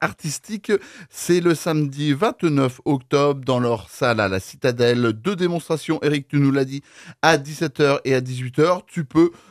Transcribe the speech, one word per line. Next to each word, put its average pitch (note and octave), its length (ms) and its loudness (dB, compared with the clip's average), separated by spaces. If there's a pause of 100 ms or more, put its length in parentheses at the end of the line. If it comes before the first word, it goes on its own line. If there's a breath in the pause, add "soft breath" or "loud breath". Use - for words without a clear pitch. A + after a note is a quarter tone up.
artistique. - 680 -6 (380 loud breath)
C'est - 320 0
le E3+ 140 2
samedi D3 580 -2
vingt-neuf C#3 720 0
octobre C#3 580 0
dans B2+ 160 0
leur A#2+ 300 -2
salle A#2+ 320 0
à G2+ 80 2
la F#2+ 100 -2
Citadelle. A#2+ 760 0
Deux B2 200 -4
démonstrations, E3 680 -2
Eric, D3 260 -2
tu D3 80 -4
nous C#3 160 4
l'as C3+ 140 0
dit, C#3 160 -10 (400 loud breath)
à D#3 160 6
dix-sept D3 420 -6
heures C#3+ 240 2
et C3 100 0
à B2+ 60 2
dix-huit B2+ 380 -8
heures. F3 260 2
Tu D#3+ 220 -8
peux E3 240 4 (200 soft breath)